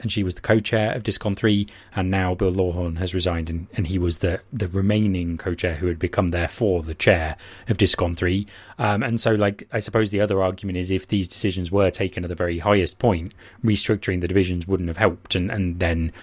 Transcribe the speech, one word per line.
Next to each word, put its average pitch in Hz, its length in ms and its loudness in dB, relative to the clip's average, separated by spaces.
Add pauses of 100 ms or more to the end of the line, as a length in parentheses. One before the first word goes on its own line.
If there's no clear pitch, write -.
and 107 100 -4
she 104 120 -2
was 92 120 -2
the - 60 -18
co-chair 110 520 2
of 120 100 -6
Discon 101 340 -2
three, 104 320 2 (260)
and 92 160 0
now 92 240 0
Bill 92 160 0
Lawhorn 90 460 -2
has 90 160 -4
resigned, 85 380 -2
and, 82 240 -6
and 98 120 -2
he 92 120 -2
was 87 200 0
the, 90 220 0 (100)
the 104 160 -4
remaining 95 680 0
co-chair 87 380 -2
who 87 140 -2
had 82 100 -2
become, 92 300 0
therefore, 85 540 0
the 80 120 -6
chair 80 420 2 (320)
of 101 80 2
Discon 87 400 0
three. 95 300 0 (320)
Um, 107 240 0
and 117 180 -2
so, 113 140 2
like, 101 400 0
I 110 60 -2
suppose 107 280 0
the 101 140 0
other 101 200 2
argument 92 360 -2
is 90 120 -2
if 95 160 0
these 98 220 0
decisions 90 420 -2
were 98 200 4
taken 90 340 -4
at 87 40 -4
the 87 60 -6
very 87 260 -2
highest 98 380 2
point, 95 360 0 (280)
restructuring 101 600 0
the 87 40 -2
divisions 90 400 2
wouldn't 90 220 0
have 82 80 -6
helped, 98 380 0
and, 92 160 0
and 90 280 -2
then 82 320 0 (120)